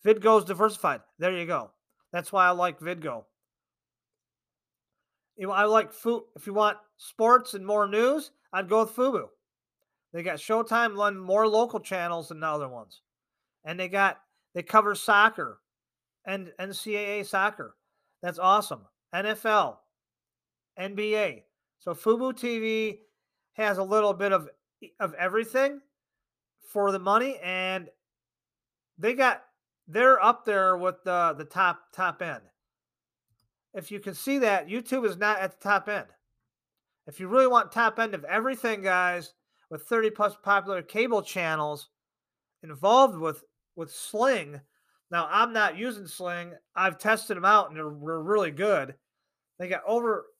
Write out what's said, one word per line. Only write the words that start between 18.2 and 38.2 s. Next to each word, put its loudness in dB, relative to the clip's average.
That's -8
awesome. 2
N -4
F -4
L, 2
N -8
B -2
A. -2
So -8
Fubo 0
T -4
V -4
has 0
a -2
little 2
bit -2
of, 0
of -4
everything -2
for 0
the -2
money, 0
and -6
they -2
got, 0
they're 4
up 4
there 2
with -4
the, 0
the -12
top, 0
top -4
end. -8
If -14
you -10
can -10
see -4
that, 0
YouTube -4
is -4
not 0
at -6
the -16
top 0
end. -6
If -18
you -10
really 4
want 2
top 0
end -2
of -8